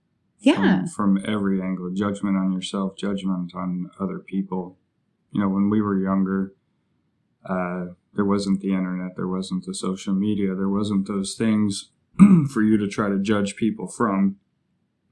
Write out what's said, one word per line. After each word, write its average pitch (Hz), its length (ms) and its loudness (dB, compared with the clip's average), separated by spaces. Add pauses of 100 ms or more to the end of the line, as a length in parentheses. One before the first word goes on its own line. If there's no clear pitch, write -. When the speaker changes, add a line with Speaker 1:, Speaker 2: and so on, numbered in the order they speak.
(420)
Speaker 1:
Yeah. 190 440 4
Speaker 2:
From, 98 320 0
from 98 60 -4
every 98 380 -2
angle, 90 320 -6
judgment 101 420 -2
on 95 160 0
yourself, 95 440 -4
judgment 95 580 -4
on 90 360 -6 (100)
other 95 180 -6
people. 92 580 -8 (540)
You 104 100 -2
know, 101 80 0
when 98 220 2
we 107 100 4
were 101 220 0
younger, 95 520 0 (920)
uh, 90 460 -4 (200)
there 104 100 0
wasn't 98 360 0
the 98 120 -2
internet, 92 420 -4
there 92 140 -6
wasn't 92 360 -4
the 92 100 -10
social 95 400 -4
media, 98 400 0
there 98 140 -2
wasn't 98 380 0
those 98 280 -4
things 107 560 0 (280)
<clears throat> 180 340 8
for 110 100 2
you 110 140 6
to 101 120 0
try 104 200 -2
to 98 120 0
judge 101 340 0
people 107 320 -2
from. 98 500 0 (760)